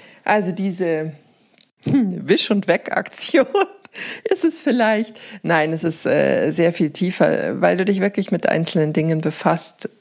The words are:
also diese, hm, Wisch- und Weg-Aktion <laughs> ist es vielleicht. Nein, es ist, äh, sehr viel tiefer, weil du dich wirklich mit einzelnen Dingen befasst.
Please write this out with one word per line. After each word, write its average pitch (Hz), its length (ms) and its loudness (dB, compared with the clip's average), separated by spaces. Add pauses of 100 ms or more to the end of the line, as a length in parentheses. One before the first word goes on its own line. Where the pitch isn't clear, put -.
(240)
also 196 280 0
diese, 170 600 -2 (720)
hm, 120 440 0
Wisch- - 220 2
und 202 180 0
Weg-Aktion - 800 0 (400)
<laughs> - 380 -12
ist 370 200 0
es 320 160 0
vielleicht. 226 580 0 (240)
Nein, 160 300 2
es 160 120 -4
ist, 160 220 -2
äh, 139 460 2
sehr 170 200 2
viel 151 180 0
tiefer, 156 720 0
weil 180 160 2
du 185 80 0
dich 196 160 0
wirklich 196 300 -2
mit 175 180 0
einzelnen 156 440 0
Dingen 160 280 0
befasst. - 680 -2 (120)